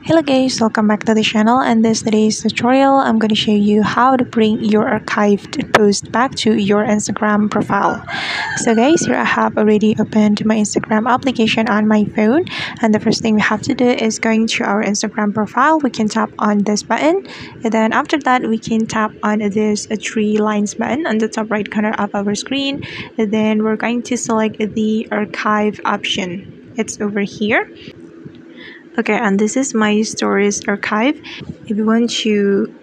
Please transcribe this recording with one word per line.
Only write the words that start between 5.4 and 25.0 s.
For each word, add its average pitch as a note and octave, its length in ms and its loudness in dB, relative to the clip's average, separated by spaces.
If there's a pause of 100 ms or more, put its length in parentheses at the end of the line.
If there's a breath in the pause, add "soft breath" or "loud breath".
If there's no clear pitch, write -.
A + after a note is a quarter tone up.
post G#3 380 0
back A#3 240 -2 (100)
to G#3+ 80 4
your G#3 320 0
Instagram G#3 640 0
profile. G3 560 -2 (520 loud breath)
So A3+ 180 2
guys, C#4+ 260 4
here B3 140 -2
I A#3 80 0
have A3 340 0
already G#3+ 420 4
opened G#3+ 460 2
my A3 120 2
Instagram A3 520 0
application A#3 600 0
on G#3+ 180 2
my G#3+ 180 4 (100)
phone, A3+ 300 2 (380 loud breath)
and A3 100 4
the G#3+ 60 2
first - 240 0
thing A3 100 2
we G#3+ 80 2
have G#3+ 220 0
to C4+ 100 -2
do B3 140 2
is A3+ 320 0
going A3 260 2
to - 180 -2
our G#3+ 200 0
Instagram G#3 500 -2
profile. C4 460 2
We C#4 100 0
can A3 180 -2
tap A3 300 -2
on G#3 220 2
this G#3 240 0
button, D#4 420 0 (380 loud breath)
and A3+ 100 0
then A3 180 2
after D4 280 0
that B3+ 240 2
we A3+ 160 -2
can A3+ 260 -2
tap G#3+ 260 -4 (120)
on G#3+ 160 0
this, G#3 500 -2
uh, A3 100 -4
three G#3+ 380 -2
lines G#3 380 0
button A#3 320 -2
on A3 100 0
the A3 100 0
top A3 220 -4
right G#3 220 -2
corner G#3+ 260 -2
of G3+ 160 -4
our G#3 220 -2
screen, C#4 500 -4 (320 loud breath)
and A3 160 0
then G#3+ 300 2
we're A3 120 0
going A#3 280 -2
to B3 140 -2
select A3 420 -2
the A3 520 -2